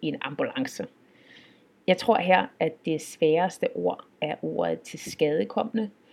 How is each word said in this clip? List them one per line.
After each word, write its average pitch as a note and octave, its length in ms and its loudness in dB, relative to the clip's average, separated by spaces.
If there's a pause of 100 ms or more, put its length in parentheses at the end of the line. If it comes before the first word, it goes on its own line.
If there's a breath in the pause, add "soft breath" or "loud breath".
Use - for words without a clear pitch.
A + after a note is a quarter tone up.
i D#3+ 60 -4
en C#3+ 140 -4
ambulance. C3+ 640 -4 (1000 loud breath)
Jeg F3+ 100 4
tror - 200 2
her, F#3 300 4 (120)
at - 260 -2
det D#3 160 0
sværeste E3+ 760 2
ord - 300 -2 (160)
er D3+ 200 -4
ordet E3 400 -2
tilskadekomne. G3+ 1120 -2 (220 loud breath)